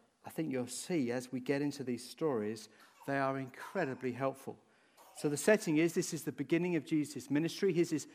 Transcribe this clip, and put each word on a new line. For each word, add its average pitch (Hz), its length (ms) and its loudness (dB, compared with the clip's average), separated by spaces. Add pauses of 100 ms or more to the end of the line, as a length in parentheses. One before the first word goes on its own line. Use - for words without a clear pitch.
(240)
I 113 60 -12
think 160 200 -4
you'll 127 160 -2
see 127 460 -2
as 127 180 -4
we 127 100 -4
get 139 200 0
into 143 240 -2
these 120 240 -4
stories, 113 640 -2 (360)
they 139 120 0
are 135 200 0
incredibly 131 720 -4
helpful. 127 440 -4 (600)
So - 120 0
the 147 80 2
setting 185 420 6
is, 165 160 4
this 175 200 0
is 151 80 -6
the - 80 -4
beginning 165 460 2
of 143 80 0
Jesus' 143 440 -2
ministry. 160 440 2
His 165 200 2
is, 147 220 -2